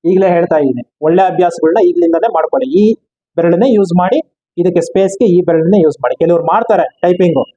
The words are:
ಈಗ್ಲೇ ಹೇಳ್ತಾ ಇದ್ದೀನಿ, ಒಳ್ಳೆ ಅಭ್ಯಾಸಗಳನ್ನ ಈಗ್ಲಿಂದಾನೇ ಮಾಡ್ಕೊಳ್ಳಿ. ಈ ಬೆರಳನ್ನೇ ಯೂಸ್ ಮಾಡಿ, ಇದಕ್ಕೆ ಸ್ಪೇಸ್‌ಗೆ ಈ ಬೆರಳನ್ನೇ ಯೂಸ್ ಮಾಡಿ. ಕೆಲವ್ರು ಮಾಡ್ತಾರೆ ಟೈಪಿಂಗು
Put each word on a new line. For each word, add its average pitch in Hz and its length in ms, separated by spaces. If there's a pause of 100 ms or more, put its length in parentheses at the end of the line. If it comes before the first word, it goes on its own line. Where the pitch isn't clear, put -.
ಈಗ್ಲೇ 185 240
ಹೇಳ್ತಾ 170 260
ಇದ್ದೀನಿ, 131 460
ಒಳ್ಳೆ 170 220
ಅಭ್ಯಾಸಗಳನ್ನ 175 640
ಈಗ್ಲಿಂದಾನೇ 233 440
ಮಾಡ್ಕೊಳ್ಳಿ. - 360
ಈ 208 260 (400)
ಬೆರಳನ್ನೇ 170 380
ಯೂಸ್ 180 260
ಮಾಡಿ, 226 200 (380)
ಇದಕ್ಕೆ 170 240
ಸ್ಪೇಸ್‌ಗೆ 190 460
ಈ 180 140
ಬೆರಳನ್ನೇ 165 420
ಯೂಸ್ 151 200
ಮಾಡಿ. 127 120
ಕೆಲವ್ರು 170 280
ಮಾಡ್ತಾರೆ 185 580
ಟೈಪಿಂಗು 175 420 (140)